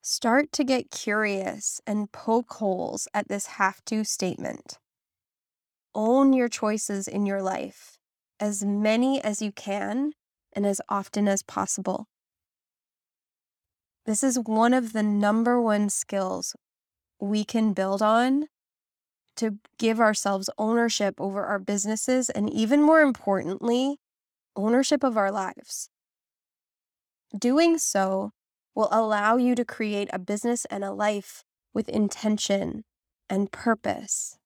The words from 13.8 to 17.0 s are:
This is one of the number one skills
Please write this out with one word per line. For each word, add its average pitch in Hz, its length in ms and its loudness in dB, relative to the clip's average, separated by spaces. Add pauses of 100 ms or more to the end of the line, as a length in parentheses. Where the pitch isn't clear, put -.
This 220 200 -2
is 254 140 2
one 220 360 4
of 240 180 0
the 220 100 0
number 214 580 2
one 208 300 2
skills 190 640 -4 (640)